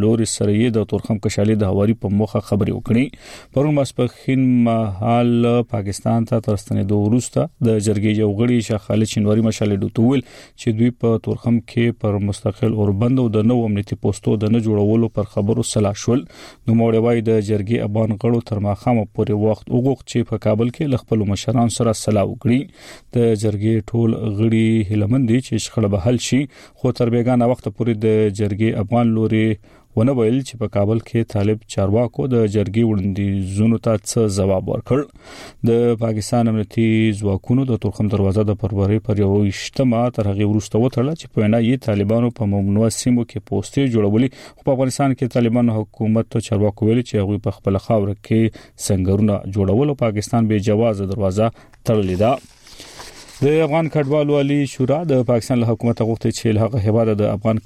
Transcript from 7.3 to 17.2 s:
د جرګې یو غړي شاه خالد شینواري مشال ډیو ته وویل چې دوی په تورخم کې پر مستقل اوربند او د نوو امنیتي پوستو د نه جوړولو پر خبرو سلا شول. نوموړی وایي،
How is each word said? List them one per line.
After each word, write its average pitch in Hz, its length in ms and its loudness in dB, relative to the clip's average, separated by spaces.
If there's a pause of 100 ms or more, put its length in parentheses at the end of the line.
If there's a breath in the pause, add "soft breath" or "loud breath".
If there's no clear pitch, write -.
د 110 180 2
جرګې 104 240 0 (100)
یو 107 160 2
غړي 120 320 0
شاه 107 160 -4
خالد 110 300 0
شینواري 110 340 2
مشال 107 320 -2
ډیو 101 160 -4
ته 113 100 4
وویل 135 220 2
چې - 540 -6
دوی 120 180 0
په 113 260 0
تورخم 117 320 0 (140)
کې 117 320 0
پر 101 240 0
مستقل 110 500 -2
اوربند 120 460 2
او 113 40 0 (100)
د 113 120 4
نوو 117 200 2
امنیتي 101 340 -4
پوستو 110 380 -2
د 107 100 0
نه 120 100 4
جوړولو 107 440 2 (100)
پر 101 160 -2
خبرو 113 340 0
سلا 101 320 0
شول. 240 220 0 (460 loud breath)
نوموړی 113 360 4
وایي، 117 240 2